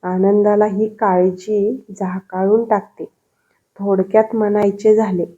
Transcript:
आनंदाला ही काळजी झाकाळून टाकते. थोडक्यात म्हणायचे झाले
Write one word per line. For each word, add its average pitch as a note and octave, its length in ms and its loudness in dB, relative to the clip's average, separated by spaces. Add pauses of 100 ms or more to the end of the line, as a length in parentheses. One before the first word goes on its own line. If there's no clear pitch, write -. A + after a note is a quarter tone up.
आनंदाला G3+ 600 2
ही G#3 300 -2
काळजी G3+ 880 0 (140)
झाकाळून F#3+ 640 -2
टाकते. G3+ 420 -4 (720)
थोडक्यात G3+ 560 0
म्हणायचे G#3 600 2
झाले F#3+ 300 -2 (120)